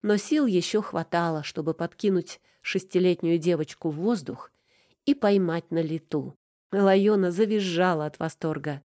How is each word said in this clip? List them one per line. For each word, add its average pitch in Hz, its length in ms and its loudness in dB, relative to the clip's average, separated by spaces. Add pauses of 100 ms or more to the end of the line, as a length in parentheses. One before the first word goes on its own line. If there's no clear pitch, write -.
но 208 140 2
сил 294 300 0
ещё 202 360 0
хватало, 165 600 -2
чтобы 156 320 -4
подкинуть 180 640 -2 (200)
шестилетнюю 180 760 0
девочку 160 520 -2
в 147 60 -8
воздух 185 540 -4 (540)
и 285 100 2
поймать 190 560 0
на 165 100 0
лету. 151 560 -4 (360)
Лайона 196 580 4
завизжала 185 760 0
от 147 120 -10
восторга. 151 720 -6